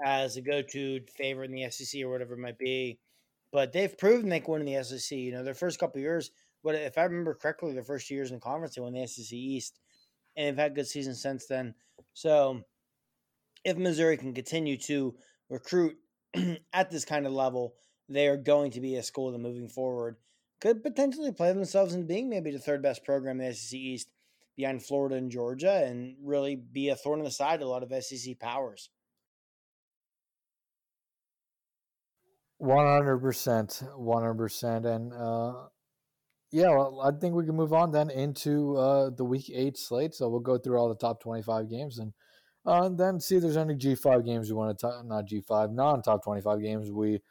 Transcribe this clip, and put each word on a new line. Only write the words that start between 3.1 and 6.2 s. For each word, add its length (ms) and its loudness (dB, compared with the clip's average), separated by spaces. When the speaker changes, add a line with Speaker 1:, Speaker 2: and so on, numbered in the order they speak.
Speaker 1:
But 200 2
they've 240 0
proven 340 4
they 100 2
can 140 -4
win 80 -2
in 40 -4
the 120 -2
S 140 -6
E 60 -8
C. 200 -8
You 160 -6
know, 100 -8
their 100 -6
first 260 -4
couple 200 -2
of 20 -4
years, 300 -2